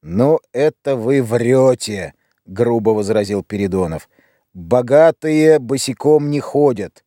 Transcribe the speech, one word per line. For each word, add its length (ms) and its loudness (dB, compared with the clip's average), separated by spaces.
«Но 380 0
это 420 -2
вы 280 0
врёте», — 880 0
грубо 440 -2
возразил 520 -2
Передонов. 680 -4
«Богатые 1040 2
босиком 720 -2
не 100 -2
ходят. 680 -2